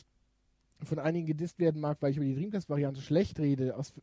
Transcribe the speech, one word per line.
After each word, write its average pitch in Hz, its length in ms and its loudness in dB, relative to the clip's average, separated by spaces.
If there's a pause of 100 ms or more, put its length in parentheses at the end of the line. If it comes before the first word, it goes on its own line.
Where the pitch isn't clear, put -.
(840)
von 151 160 -4
einigen 160 280 0
gedisst 156 320 -2
werden 160 220 2
mag, 147 200 -2
weil 139 100 2
ich 139 60 0
über 147 80 0
die 135 120 0
Dreamcast-Variante 143 680 -2
schlecht 160 360 2
rede, 139 380 2
aus, - 160 -8 (100)